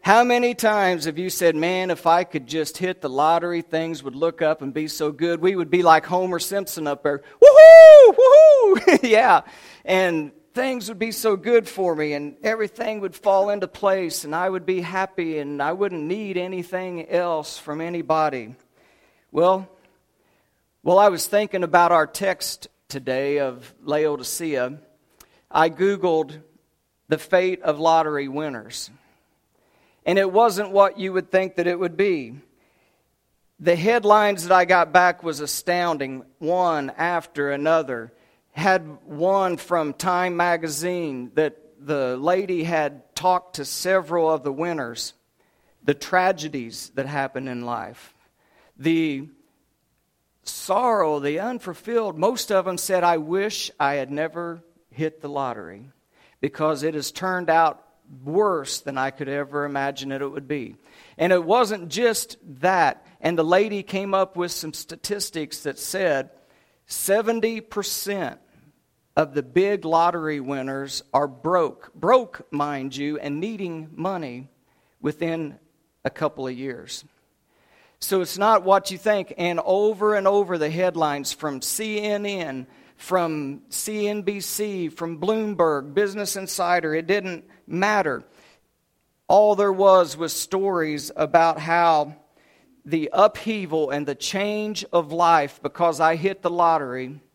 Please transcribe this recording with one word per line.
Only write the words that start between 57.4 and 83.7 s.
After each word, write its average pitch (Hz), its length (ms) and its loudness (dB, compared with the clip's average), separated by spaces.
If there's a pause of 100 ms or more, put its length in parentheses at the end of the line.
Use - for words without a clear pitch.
out 160 360 0 (380)
worse 165 560 -2
than 135 180 -10
I 135 140 -4
could 135 160 -12
ever 143 360 -6
imagine 139 440 -6
that 135 140 -8
it 139 60 -8
would 139 200 -14
be." 135 260 -8 (420)
And 175 160 0
it 180 120 0
wasn't 202 440 -2
just 220 540 -4
that. 160 640 -2 (140)
And 165 180 -4
the 160 60 0
lady 196 400 0
came 196 280 -8
up 190 240 -2
with 175 140 -6
some 160 220 -12
statistics - 880 -12
that 143 180 -10
said 156 520 -4 (560)
seventy 226 760 -2
percent 196 800 -8 (760)
of 147 180 -2
the 143 80 -4
big 190 420 -2
lottery 165 560 -2
winners 135 640 -10 (100)
are 143 160 0
broke. 160 640 -4
Broke, 226 580 -2
mind 143 440 -6
you, 143 220 -8
and 143 200 -8
needing 175 540 -10
money 156 560 -10 (520)
within 160 580 -8 (460)
a 135 60 -4
couple 143 360 -8
of 127 100 -12
years. 127 480 -14 (920)
So 190 240 -2
it's 180 160 -8
not 208 240 2
what 190 280 2
you 190 60 -10
think. 208 400 -4
And 175 260 -4
over 208 520 0
and 196 120 0
over 196 300 0
the 160 140 -2
headlines 160 640 -4
from 143 280 -8
C 214 400 -6
N 208 240 -6
N, 156 420 -10 (300)
from 156 720 -6
C 214 400 -6